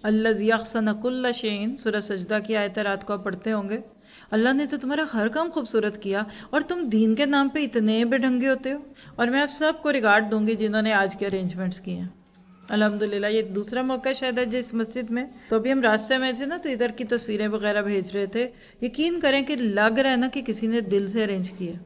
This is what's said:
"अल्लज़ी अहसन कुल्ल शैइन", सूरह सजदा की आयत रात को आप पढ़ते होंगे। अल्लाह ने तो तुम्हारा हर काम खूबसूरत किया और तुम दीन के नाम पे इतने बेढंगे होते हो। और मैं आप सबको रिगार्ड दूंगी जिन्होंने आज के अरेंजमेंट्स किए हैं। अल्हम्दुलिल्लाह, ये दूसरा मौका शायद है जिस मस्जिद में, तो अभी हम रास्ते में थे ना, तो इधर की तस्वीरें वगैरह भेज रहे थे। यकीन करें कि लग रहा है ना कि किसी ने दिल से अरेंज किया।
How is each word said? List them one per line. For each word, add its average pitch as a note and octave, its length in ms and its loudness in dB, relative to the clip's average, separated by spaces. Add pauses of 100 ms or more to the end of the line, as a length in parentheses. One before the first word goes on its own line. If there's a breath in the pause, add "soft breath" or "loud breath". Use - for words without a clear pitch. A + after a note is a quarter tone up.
"अल्लज़ी A3 460 4
अहसन A3 440 0
कुल्ल B3 380 -2
शैइन", A3 440 -2
सूरह G#3 240 -2
सजदा G#3 400 -2
की G#3+ 140 -2
आयत G3+ 260 0
रात G3 240 -2
को G#3 100 -4
आप G3 120 -6
पढ़ते F#3 240 -4
होंगे। G#3 300 -2 (520 loud breath)
अल्लाह A3+ 220 4
ने C#4+ 120 2
तो D4 120 -4
तुम्हारा C#4+ 340 -2
हर A3 180 0
काम D#4+ 200 -2
खूबसूरत A3 480 -2
किया G3 280 -4 (280 loud breath)
और D4+ 80 4
तुम F4 240 -4
दीन A3 300 4
के C#4+ 100 2
नाम C#4 240 4
पे D4+ 120 -2
इतने A3 440 2
बेढंगे B3+ 420 2
होते C4 240 0
हो। C#4+ 120 -6 (360 loud breath)
और A#3+ 100 2
मैं C4+ 120 2
आप C#4+ 80 0
सबको D#4 400 0
रिगार्ड A3 360 4
दूंगी G#3+ 300 0
जिन्होंने G#3+ 380 0
आज G3 220 2
के G3+ 100 -4
अरेंजमेंट्स F#3 540 -4
किए F3+ 160 -8
हैं। F3+ 180 -8 (580)
अल्हम्दुलिल्लाह, G#3 600 0
ये A3 100 2
दूसरा G#3 420 -4
मौका C4 300 -2
शायद B3+ 260 -2
है B3 60 2
जिस A#3+ 300 -4
मस्जिद A3+ 340 -4
में, A#3+ 200 -2 (200 loud breath)
तो A3+ 60 2
अभी A3 140 2
हम C4+ 120 2
रास्ते G#3+ 360 4
में B3+ 220 0
थे C#4 60 -4
ना, D#4+ 120 -4
तो E4 120 -6
इधर A#3+ 220 0
की B3 120 -8
तस्वीरें G#3+ 440 -2
वगैरह G#3 340 0
भेज G3 320 -2
रहे G3+ 140 -2
थे। A3+ 160 -2 (400 loud breath)
यकीन D#4 360 0
करें C#4 260 4
कि C#4+ 100 -2
लग A3 440 2
रहा C4+ 120 4
है B3 80 2
ना B3+ 80 2
कि C4 140 -4
किसी A3 260 -4
ने A#3 140 2
दिल G3 280 0
से A3 140 0
अरेंज F#3+ 260 -2
किया। F3 360 -8